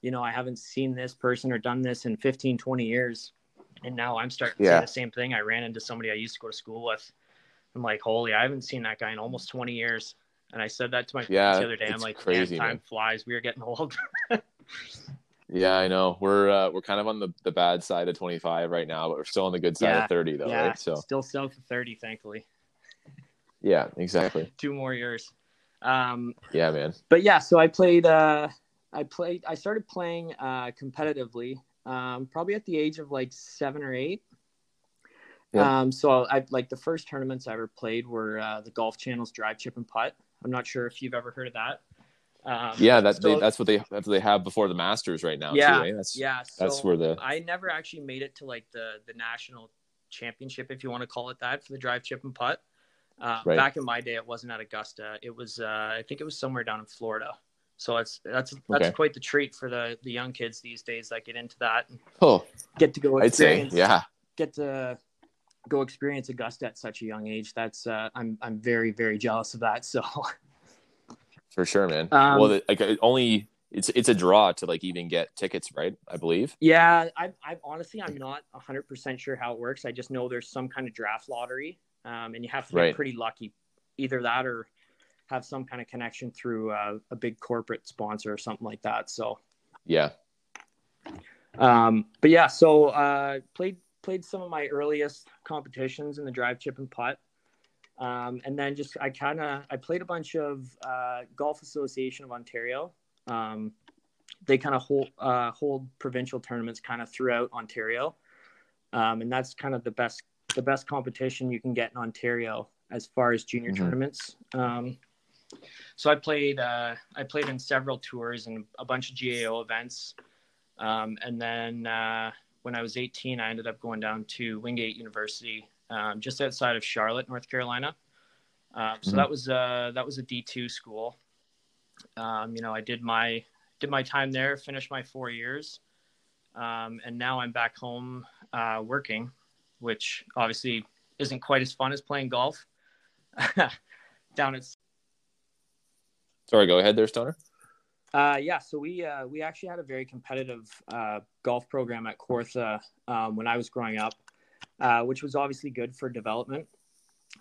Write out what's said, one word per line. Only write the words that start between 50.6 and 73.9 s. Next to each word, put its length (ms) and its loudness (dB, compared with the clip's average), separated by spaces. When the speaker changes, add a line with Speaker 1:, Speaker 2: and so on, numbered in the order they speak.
Speaker 1:
if 140 -14
you 60 -8
wanna 160 -8
call 240 -10
it 100 -14
that, 240 -6
for 80 -18
the 60 -14
Drive, 240 -4
Chip, 220 -12
and 100 -12
Putt. 280 -4
Uh, 240 -4
Speaker 2:
Right. 120 4
Speaker 1:
back 200 2
in 80 -8
my 160 -4
day, 140 -8
it 100 -6
wasn't 280 -10
at 80 -10
Augusta. 600 -12
It 120 -14
was, 240 -14
uh, 80 -6
I 100 -10
think 120 -10
it 40 -8
was 140 -12
somewhere 240 -4
down 160 -6
in 80 -14
Florida. 500 -8
So 200 -4
it's, 280 -4
that's, 300 -4
that's 200 4
Speaker 2:
Okay. 60 -2
Speaker 1:
quite 180 2
the 80 -16
treat 360 -2
for 120 -8
the, 340 -6
the 100 -10
young 200 -6
kids 280 -8
these 220 -18
days 260 -10
that 160 -8
get 100 -16
into 240 -12
that 320 0
and 80 -20
Speaker 2:
Oh, 240 10
Speaker 1:
get 160 8
to 60 -8
go 200 4
Speaker 2:
I'd 140 8
say, 240 8
Speaker 1:
experience, 180 -2
Speaker 2:
yeah. 260 8
Speaker 1:
get 180 -2
to 440 -6
go 140 2
experience 460 -4
Augusta 380 -8
at 120 -10
such 240 -10
a 40 -8
young 200 -8
age. 280 -8
That's, 340 -6
uh, 260 -4
I'm, 260 -6
I'm 200 -6
very, 320 2
very 260 0
jealous 360 -2
of 60 -10
that. 240 0
<laughs> 0 -
So 180 -2
Speaker 2:
For 140 0
sure, 240 4
man. 240 0
Speaker 1:
Um, 260 8
Speaker 2:
Well, 100 10
the, 200 4
like, 120 4
it 220 2
only, 480 4
it's, 200 -4